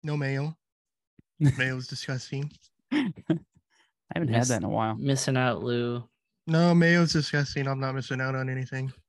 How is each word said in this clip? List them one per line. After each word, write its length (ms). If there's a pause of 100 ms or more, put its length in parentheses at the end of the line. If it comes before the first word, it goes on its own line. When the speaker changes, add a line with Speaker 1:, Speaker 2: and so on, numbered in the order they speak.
Speaker 1:
No 160
mayo. 360 (840)
Speaker 2:
<laughs> 160
Speaker 1:
Mayo's 300
disgusting. 640 (200)
Speaker 2:
<laughs> 220
I 200 (1000)
haven't 160
had 120
Speaker 3:
Miss-, 80
Speaker 2:
that 100
in 60
a 40
while. 280
Speaker 3:
missing 400
out, 260
Lou. 400 (440)
Speaker 1:
No, 280
mayo's 380
disgusting. 560
I'm 120
not 140
missing 260
out 140
on 160
anything. 420 (160)